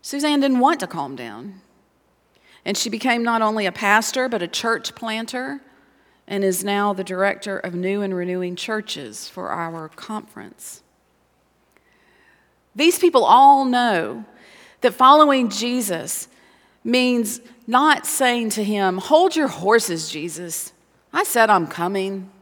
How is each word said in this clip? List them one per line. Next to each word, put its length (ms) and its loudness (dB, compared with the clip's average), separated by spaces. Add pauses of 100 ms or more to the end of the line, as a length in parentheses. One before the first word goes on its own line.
Suzanne 400 -2
didn't 180 2
want 220 4
to 60 -6
calm 280 -8
down. 460 -14 (1040)
And 120 -4
she 120 -4
became 340 0
not 180 0
only 240 0
a 80 -2
pastor, 560 0
but 120 -2
a 60 -4
church 480 -4
planter 640 -8 (680)
and 160 -2
is 200 0
now 300 0
the 100 -6
director 560 -4
of 160 -8
New 260 -2
and 140 -4
Renewing 400 -4
Churches 720 -10
for 220 -12
our 400 -8
conference. 920 -16 (1900)
These 240 2
people 240 4
all 420 8
know 600 0 (560)
that 120 2
following 560 6
Jesus 800 -4 (560)
means 560 0 (280)
not 380 2
saying 460 0
to 120 -4
him, 340 0
"Hold 380 2
your 120 0
horses, 640 0
Jesus. 640 -10 (400)
I 100 -2
said 260 4
I'm 180 4
coming. 640 -6 (120)